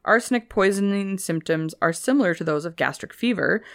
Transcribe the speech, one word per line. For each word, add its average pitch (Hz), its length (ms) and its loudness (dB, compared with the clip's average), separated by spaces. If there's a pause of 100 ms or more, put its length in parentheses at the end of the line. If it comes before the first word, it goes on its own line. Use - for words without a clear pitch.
Arsenic 233 420 2
poisoning 196 680 0
symptoms 160 640 -2
are 165 100 2
similar 233 420 2
to 170 80 -6
those 156 220 -2
of 165 120 -10
gastric - 360 -4
fever, 226 500 0 (120)